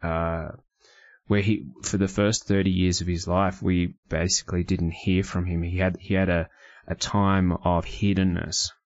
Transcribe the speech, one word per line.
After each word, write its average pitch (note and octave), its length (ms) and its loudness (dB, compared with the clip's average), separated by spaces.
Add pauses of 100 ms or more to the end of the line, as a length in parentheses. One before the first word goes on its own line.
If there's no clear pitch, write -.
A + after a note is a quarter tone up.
uh, E2 480 -4 (800)
where G#2 140 2
he, G#2 240 0 (180)
for - 140 -2
the F#2+ 100 2
first G2+ 400 0
thirty G2 240 2
years F#2 300 2
of E2+ 60 -6
his F2 200 -4
life, F#2 340 0
we F2+ 340 0 (120)
basically F2 560 -2
didn't E2+ 280 0
hear F#2+ 320 0
from F2+ 220 -4
him. F2 160 -2
He F2 160 -4
had, F#2 220 0
he - 140 -4
had F#2+ 160 2
a, E2+ 200 0 (380)
a - 60 -4
time G2 580 2
of E2+ 340 0
hiddenness F2+ 840 0 (180)